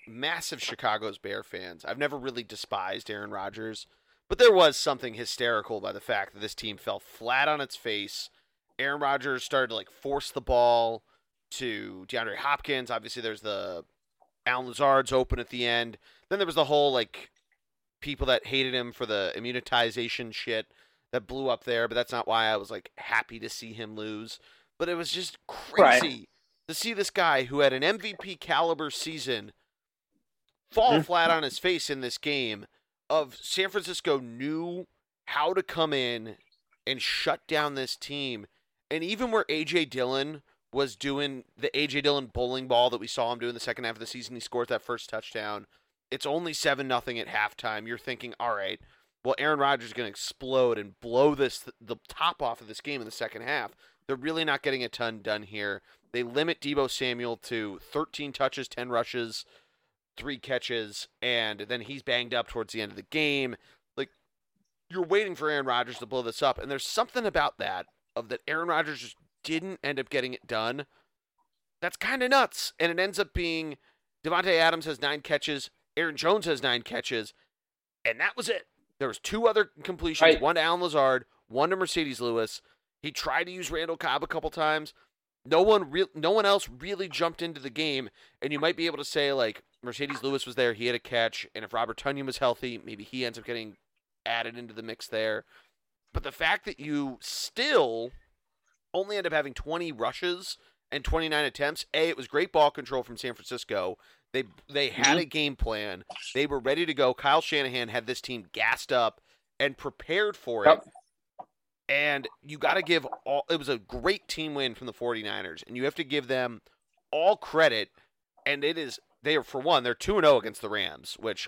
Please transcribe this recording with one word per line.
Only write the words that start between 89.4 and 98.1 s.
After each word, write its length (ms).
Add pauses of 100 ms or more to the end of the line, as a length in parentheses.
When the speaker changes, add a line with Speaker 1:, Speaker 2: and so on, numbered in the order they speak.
Speaker 1:
Mercedes 400
Lewis 240
was 80
there, 200
he 120
had 80
a 60
catch, 560
and 100
if 80
Robert 240
Tonyan 300
was 100
healthy, 400
maybe 260
he 220
ends 140
up 60
getting 300 (480)
added 320
into 200
the 80
mix 240
there. 380 (680)
But 80
the 100
fact 340
that 140
you 420
still 880 (840)